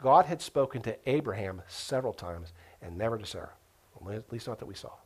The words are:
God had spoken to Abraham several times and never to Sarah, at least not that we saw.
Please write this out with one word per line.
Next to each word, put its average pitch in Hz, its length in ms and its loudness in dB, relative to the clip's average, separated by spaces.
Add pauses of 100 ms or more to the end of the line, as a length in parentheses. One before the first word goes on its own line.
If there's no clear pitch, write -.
God 143 240 10
had 151 160 -4
spoken 131 400 0
to 110 160 -4 (120)
Abraham 101 600 0
several 131 420 -2
times 85 400 -8 (300)
and 87 160 -10
never 113 200 0
to 101 80 -8
Sarah, - 280 -10 (560)
at 107 240 -8
least 113 140 -8
not 117 120 -6
that - 60 -10
we 98 100 -12
saw. - 160 -14 (140)